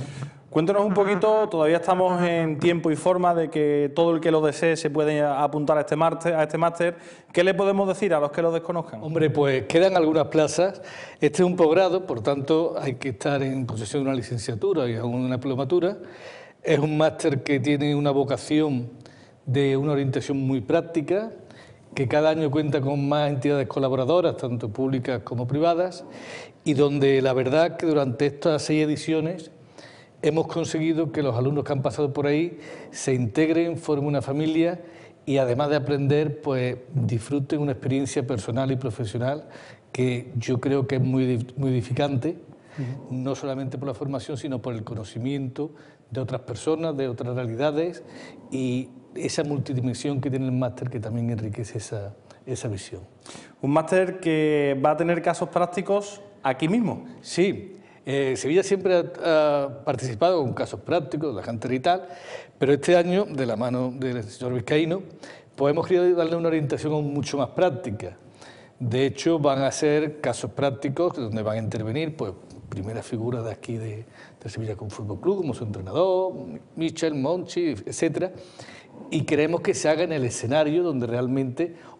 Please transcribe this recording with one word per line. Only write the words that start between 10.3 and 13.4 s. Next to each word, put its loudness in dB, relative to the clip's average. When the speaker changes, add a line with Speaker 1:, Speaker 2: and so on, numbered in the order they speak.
Speaker 2:
Este 4
es 6
un 2
posgrado, 6
por -4
tanto 2
hay -2
que -6
estar -2